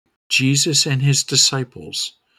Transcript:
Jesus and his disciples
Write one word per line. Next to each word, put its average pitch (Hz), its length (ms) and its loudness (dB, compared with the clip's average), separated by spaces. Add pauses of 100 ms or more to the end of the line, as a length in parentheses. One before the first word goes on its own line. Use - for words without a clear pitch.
(280)
Jesus 139 600 0
and 135 160 0
his 139 200 2
disciples - 920 -2 (260)